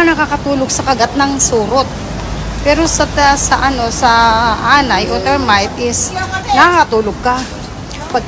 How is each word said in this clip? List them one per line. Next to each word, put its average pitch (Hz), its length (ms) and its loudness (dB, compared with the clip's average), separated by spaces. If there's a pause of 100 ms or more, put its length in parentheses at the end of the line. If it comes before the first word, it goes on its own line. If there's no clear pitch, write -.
nakakatulog 285 640 0
sa - 160 -4
kagat 233 320 0
ng 277 240 0
surot. 233 420 0 (800)
Pero 294 240 2
sa, - 160 0
ta-, 285 320 2
sa, 254 320 0
ano, 240 240 -2
sa 240 180 2 (720)
anay 214 320 0
o 240 80 -2
termite 240 560 0
is 240 400 -4 (400)
nakakatulog 262 640 4
ka. 247 160 0 (720)
Pag - 200 -2